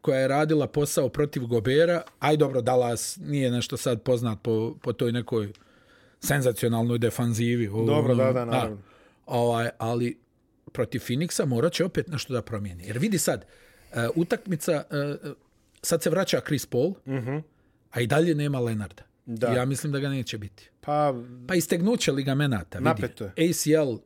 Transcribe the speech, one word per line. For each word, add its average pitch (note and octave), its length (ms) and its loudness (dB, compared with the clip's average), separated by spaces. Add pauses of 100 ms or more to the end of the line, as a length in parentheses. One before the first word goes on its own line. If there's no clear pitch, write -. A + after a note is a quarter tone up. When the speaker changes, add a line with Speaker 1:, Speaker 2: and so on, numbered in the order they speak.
Speaker 1:
koja C3+ 160 2
je C3+ 80 2
radila D3 400 2
posao D3 420 0
protiv D3 340 -2
Gobera. C3 580 2 (180)
Aj, D3+ 180 4
dobro, C3+ 240 4
Dallas B2 580 2
nije C#3+ 320 0
nešto A#2+ 260 -2
sad B2 240 -2
poznat A#2 400 0
po, A2+ 400 0
po B2 120 -4
toj A#2+ 180 0
nekoj A2 400 -2 (720)
senzacionalnoj A#2+ 760 0
defanzivi. A#2 720 0
Ovo, A2 180 -2
Speaker 2:
Dobro, C#3+ 280 4
Speaker 1:
ono, B2+ 100 4
Speaker 2:
da, C3 100 4
da, B2 120 0
naravno. A#2 320 0 (480)
Speaker 1:
Ovaj, A#2 520 2
ali A#2+ 400 -2 (500)
protiv - 340 -4
Phoenixa D#3+ 440 -2
morat C3+ 280 2
će E3+ 120 0
opet E3+ 220 -4
nešto C#3 260 -8
da A2+ 80 -2
promijeni. G2 440 -8
Jer G#2 120 -6
vidi G3 200 0
sad, C#3 280 -2 (460)
e, A#2 240 0
utakmica, E3+ 760 -2
e, D3 240 -4 (680)
sad D#3+ 220 0
se F3+ 60 2
vraća E3+ 300 0
Chris C#3 260 -2
Paul, C#3+ 280 0 (140)
Speaker 2:
Mhm. C3+ 300 -4 (540)
Speaker 1:
a A#2+ 100 -4
i A#2+ 60 0
dalje D#3+ 280 4
nema C#3+ 240 -2
Leonarda. A2 440 -4 (220)
Speaker 2:
Da. A#2 220 -2
Speaker 1:
Ja B2 180 2
mislim C#3 260 -2
da C#3 80 -2
ga C#3 100 -4
neće B2+ 280 -6
biti. - 320 -14 (100)
Speaker 2:
Pa D3 340 2 (340)
Speaker 1:
Pa F#3 80 -2
istegnuće F3+ 560 2
ligamenata, C3+ 680 0
vidi. F2+ 80 -4
Speaker 2:
Napeto A#2+ 400 0
je. F#2+ 40 -10 (100)
Speaker 1:
A E3 140 2
C D3+ 180 0
L C#3+ 340 2